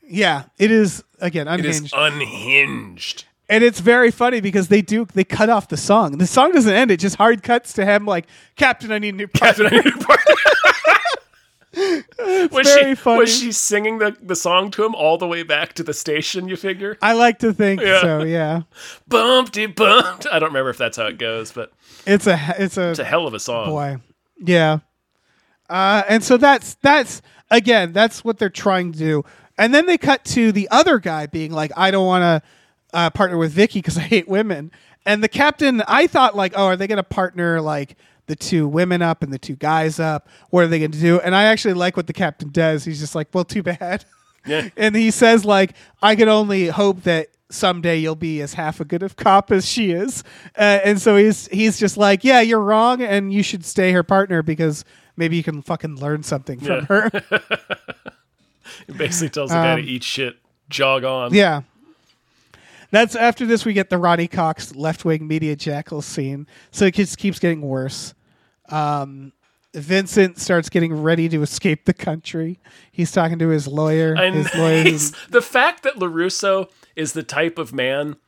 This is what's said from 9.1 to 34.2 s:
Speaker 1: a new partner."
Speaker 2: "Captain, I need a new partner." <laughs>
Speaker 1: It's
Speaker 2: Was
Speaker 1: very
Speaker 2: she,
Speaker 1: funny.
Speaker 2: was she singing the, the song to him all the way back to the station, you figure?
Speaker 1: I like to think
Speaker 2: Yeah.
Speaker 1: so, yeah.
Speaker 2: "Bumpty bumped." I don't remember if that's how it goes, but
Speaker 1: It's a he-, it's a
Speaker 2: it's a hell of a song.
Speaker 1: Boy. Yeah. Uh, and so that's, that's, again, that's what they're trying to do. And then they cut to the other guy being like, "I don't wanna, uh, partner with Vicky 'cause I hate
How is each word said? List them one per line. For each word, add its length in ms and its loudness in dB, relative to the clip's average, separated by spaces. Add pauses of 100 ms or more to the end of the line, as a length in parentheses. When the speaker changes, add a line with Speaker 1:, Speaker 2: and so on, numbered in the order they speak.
Speaker 1:
a 40 -12
new 100 -8
partner." 400 4
Speaker 2:
"Captain, 120 6
I 40 0
need 100 2
a 40 -12
new 60 -10
partner." 340 6
<laughs> 60 -4 (1300)
Speaker 1:
It's 760 -2
Speaker 2:
Was 140 4
Speaker 1:
very 240 6
Speaker 2:
she, 20 2
Speaker 1:
funny. 240 2
Speaker 2:
was 180 4
she 140 -4
singing 480 -2
the, 240 -2
the 140 -6
song 360 0
to 120 -2
him 100 -2
all 240 2
the 80 -4
way 160 -4
back 320 -2
to 80 -10
the 100 -8
station, 560 -6
you 80 -6
figure? 460 -8
Speaker 1:
I 120 2
like 260 2
to 120 0
think 280 0
Speaker 2:
Yeah. 200 4
Speaker 1:
so, 220 0
yeah. 400 -2 (480)
Speaker 2:
"Bumpty 640 0
bumped." 560 2
I 80 0
don't 120 -2
remember 200 -2
if 80 -10
that's 180 -4
how 100 -4
it 120 -8
goes, 320 -6
but 220 -12 (340)
Speaker 1:
It's 220 2
a 80 4
he-, 160 -6 (100)
it's 160 -6
a 120 -2
Speaker 2:
it's 100 -6
a 40 -4
hell 220 -2
of 80 -8
a 60 -10
song. 300 -6
Speaker 1:
Boy. 260 -6 (420)
Yeah. 400 2 (880)
Uh, 400 0
and 140 2
so 140 4
that's, 380 4
that's, 480 2 (280)
again, 420 4
that's 300 0
what 160 -4
they're 120 -2
trying 420 -2
to 60 -12
do. 260 0 (340)
And 160 2
then 120 4
they 120 2
cut 280 0
to 260 2
the 180 -2
other 300 4
guy 260 -6
being 240 -8
like, 260 -4
"I 140 2
don't 160 2
wanna, 360 2 (500)
uh, 180 0
partner 260 0
with 160 0
Vicky 300 0
'cause 160 -4
I 40 -4
hate 260 0